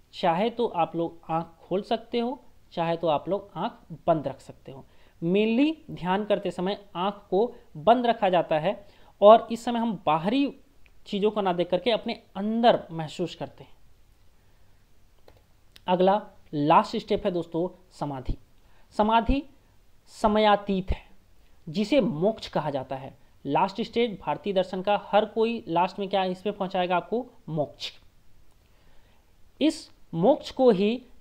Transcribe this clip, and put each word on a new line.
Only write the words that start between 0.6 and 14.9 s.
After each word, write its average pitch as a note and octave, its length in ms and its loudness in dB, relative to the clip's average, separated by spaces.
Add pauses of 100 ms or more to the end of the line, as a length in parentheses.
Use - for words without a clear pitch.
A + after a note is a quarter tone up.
आप E3 280 -2
लोग E3 340 -4
आँख E3+ 380 -6
खोल F#3+ 140 -2
सकते A3+ 380 -4
हो, A#3+ 240 -6 (280)
चाहे E3+ 260 -2
तो E3+ 100 -2
आप D3 220 -2
लोग - 260 -4
आँख F3 420 -10 (100)
बंद D#3 200 0
रख C3 120 -8
सकते - 320 -20
हो। C3+ 140 -18 (380)
Mainly A3+ 500 2 (180)
ध्यान F#3 340 -2
करते G3 260 -2
समय F#3+ 340 -6 (100)
आँख G3 340 -6
को A3+ 260 0 (220)
बंद A#3 280 4
रखा A#3 240 2
जाता E3 300 2
है F3+ 280 -4 (340)
और G#3+ 300 10
इस A3+ 140 -8
समय A#3+ 140 -2
हम A3+ 260 -4
बाहरी G3+ 480 0 (520)
चीज़ों G#3 260 -2
को G#3+ 100 -4
ना F#3 120 0
देख F3 160 -2
करके F#3 220 0
अपने A3 300 -4 (140)
अंदर A3 560 2
महसूस D#3+ 440 -8
करते C#3 280 -12
हैं। - 100 -20 (2250)